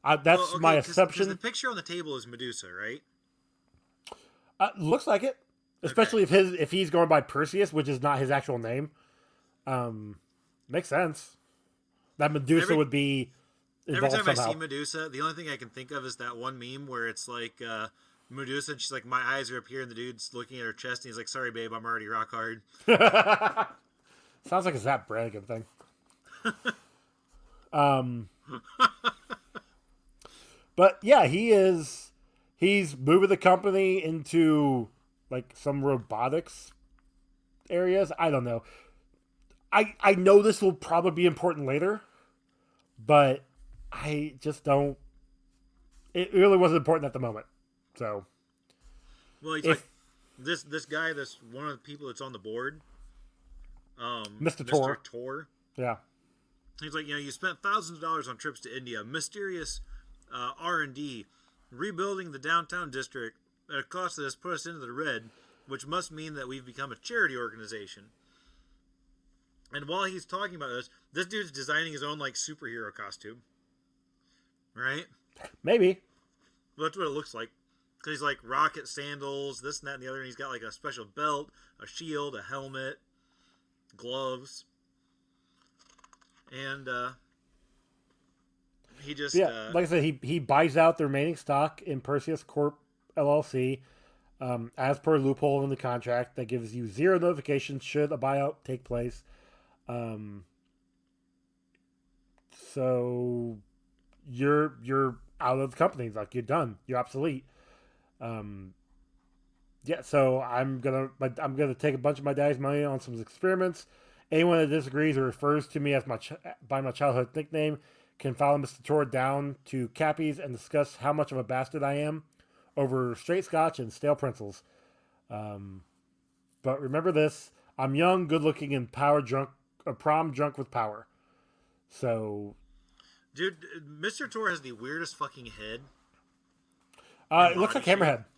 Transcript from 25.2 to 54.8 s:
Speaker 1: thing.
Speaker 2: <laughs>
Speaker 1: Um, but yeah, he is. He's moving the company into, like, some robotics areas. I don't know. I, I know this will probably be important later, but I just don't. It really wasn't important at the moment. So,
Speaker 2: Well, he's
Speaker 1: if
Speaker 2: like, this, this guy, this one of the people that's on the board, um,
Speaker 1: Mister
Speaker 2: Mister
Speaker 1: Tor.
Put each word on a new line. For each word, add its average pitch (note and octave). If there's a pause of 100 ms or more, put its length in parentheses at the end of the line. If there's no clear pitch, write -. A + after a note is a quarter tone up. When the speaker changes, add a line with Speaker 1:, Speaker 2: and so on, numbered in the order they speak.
Speaker 1:
thing. A2+ (800)
Speaker 2:
<laughs> A3 (1200)
Speaker 1:
Um, C3 (2500)
but F#3
yeah, A3+
he G3+
is. F#3 (440)
He's F#3
moving D#3+
the G3
company F#3
into, D3+ (400)
like, B2+
some C#3
robotics C3 (1000)
areas. F3+
I E3
don't C3
know. A#2 (1120)
I, G#3+
I G3
know G3+
this G#3+
will F#3+
probably E3+
be F3
important D#3+
later, F3+ (960)
but C#3 (480)
I D3+
just D3+
don't. C#3+ (1160)
It F3+
really G3
wasn't E3+
important D3
at B2+
the B2+
moment. A2+ (500)
So, G#2 (1160)
Speaker 2:
Well, D#3
he's D#3
Speaker 1:
if D#3+
Speaker 2:
like, - (500)
this, D#3
this D3
guy, D#3+
this C#3+ (120)
one C#3
of D3
the B2
people C#3+
that's A#2+
on C3
the A2+
board, B2 (1200)
um, A2+
Speaker 1:
Mister D3
Speaker 2:
Mister C3
Speaker 1:
Tor. C3+